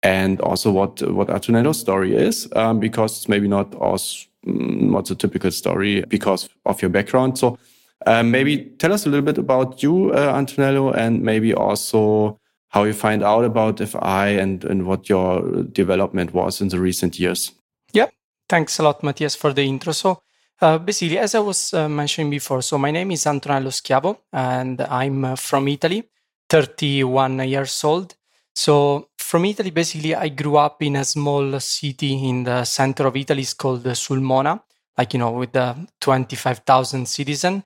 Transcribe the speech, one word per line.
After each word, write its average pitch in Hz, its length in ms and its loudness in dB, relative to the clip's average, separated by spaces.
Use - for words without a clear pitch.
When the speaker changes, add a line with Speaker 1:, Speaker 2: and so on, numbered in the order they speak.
Speaker 1:
and 95 380 2
also 92 300 0
what, 98 320 0
what 95 160 0
Antonello's 117 500 0
story 98 380 0
is, 226 400 0
um, 113 240 2
because 110 380 -2
it's - 100 -8
maybe 101 180 2
not 101 360 0
as, - 440 -4
mm, - 340 -2
not - 240 2
the 95 100 -6
typical - 360 -2
story 95 580 -2
because 101 400 0
of - 160 -2
your 95 80 0
background. 127 480 2
So, 123 220 2
uh, 113 160 4
maybe 135 420 2
tell 180 160 2
us 208 100 -2
a 151 60 2
little 143 160 2
bit 151 100 0
about 131 460 0
you, 180 320 2
uh, 139 200 2
Antonello, 135 560 2
and 113 320 0
maybe 110 300 2
also 107 880 2
how 104 160 2
you 107 100 0
find 107 280 0
out 107 220 4
about 110 380 0
F - 120 -6
I 98 340 0
and, 95 360 0
and 95 220 -2
what 95 240 -4
your 90 540 0
development 92 680 0
was 92 300 -2
in 98 60 0
the 90 120 -2
recent 90 380 -2
years. 90 340 -2
Speaker 2:
Yep. 220 180 4
Thanks 165 300 0
a 165 60 0
lot, 147 180 2
Matthias, 147 320 -4
for 147 180 -2
the 139 120 0
intro. 135 280 -4
So, 185 300 -2
uh, 160 160 6
basically, 180 400 -2
as 214 160 -2
I 226 60 4
was, 202 340 -4
uh, 156 160 0
mentioning 147 400 -2
before, 139 320 -2
so 143 160 -2
my 139 120 2
name 180 200 -4
is 160 160 -2
Antonello 139 420 -2
Schiavo, 139 480 -2
and 127 480 -4
I'm, 135 460 -2
uh, 131 100 -4
from 139 320 -2
Italy, 165 400 -2
thirty-one 135 960 2
years 135 380 -4
old. 175 300 0
So 143 640 2
from - 280 0
Italy, 202 260 -2
basically, 160 440 -2
I 170 140 -2
grew 147 280 0
up 147 260 2
in 143 140 0
a 139 80 -2
small 143 560 -2
city 135 680 -4
in 127 140 0
the 123 220 0
center 135 420 0
of 127 100 0
Italy. 139 260 -2
It's - 120 -8
called, 127 320 -4
uh, 127 60 -2
Sulmona, 135 680 0
like, 123 160 -2
you 123 60 0
know, 120 100 0
with 123 220 -6
the 123 240 0
twenty-five 131 680 0
thousand 131 400 2
citizen. 147 600 -4